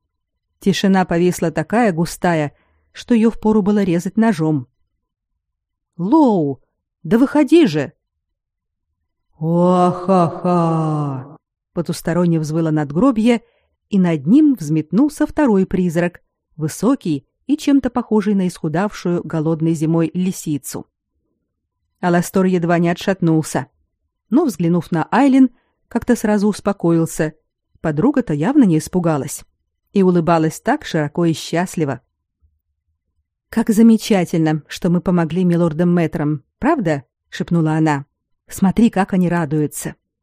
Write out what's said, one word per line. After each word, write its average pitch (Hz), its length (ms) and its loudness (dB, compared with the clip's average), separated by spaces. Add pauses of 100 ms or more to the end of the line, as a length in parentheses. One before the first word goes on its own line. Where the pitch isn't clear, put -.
(600)
Тишина 190 440 2
повисла 175 460 0
такая 202 420 0
густая, 165 640 -2 (380)
что - 220 -2
ее 226 160 4
впору 214 320 0
было 208 200 0
резать 180 340 -2
ножом. 160 520 0 (1300)
"Лоу, 196 680 2 (400)
да 180 160 2
выходи 294 480 4
же!" 143 260 -2 (1500)
"О-ха-ха!" 165 2000 0 (360)
потусторонне 170 640 -2
взвыло 156 320 -2
надгробье, 214 720 0 (460)
и 202 100 0
над 165 280 0
ним 277 280 6
взметнулся 175 720 -2
второй 220 400 2
призрак, 175 560 -2 (340)
высокий 160 720 -4 (200)
и 285 100 -2
чем-то 277 340 2
похожий 214 440 -2
на 185 120 0
исхудавшую 175 800 -4
голодной 160 480 -2
зимой 160 420 0
лисицу. 170 720 -6 (1160)
Аластор 180 440 0
едва 175 340 0
не 170 120 0
отшатнулся, 160 800 -2 (600)
но, 311 160 2
взглянув 175 480 -2
на 160 180 -2
Айлин, 262 400 4 (380)
как-то - 260 -2
сразу 208 340 0
успокоился. 170 840 -2 (460)
Подруга-то 160 540 -2
явно 233 300 2
не 160 140 4
испугалась 160 680 -4 (480)
и 196 100 2
улыбалась 170 580 2
так 294 240 -2
широко 160 420 -2
и 165 60 2
счастливо. 160 680 -4 (1500)
"Как 226 160 -2
замечательно, 180 1000 2
что - 220 -6
мы 170 140 0
помогли 175 420 0
милордам-мэтрам, 170 960 0 (160)
правда?" 196 460 -2 (240)
шепнула 165 440 -2
она. 156 340 0 (420)
"Смотри, 214 400 2
как 196 240 -2
они 185 160 2
радуются". 156 680 -4 (280)